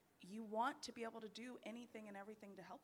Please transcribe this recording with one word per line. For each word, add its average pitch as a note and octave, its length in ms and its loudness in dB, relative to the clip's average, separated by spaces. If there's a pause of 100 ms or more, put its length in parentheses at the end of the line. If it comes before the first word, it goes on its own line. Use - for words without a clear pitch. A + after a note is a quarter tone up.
(220)
you G#3 220 -2
want A#3 380 6
to A#3+ 100 -2
be A3+ 120 -2
able A3+ 180 -2
to A3 60 -2
do A#3+ 380 -4
anything A3+ 420 -4
and G3+ 100 -4
everything G3+ 380 -6
to F3+ 80 -8
help F#3 200 -8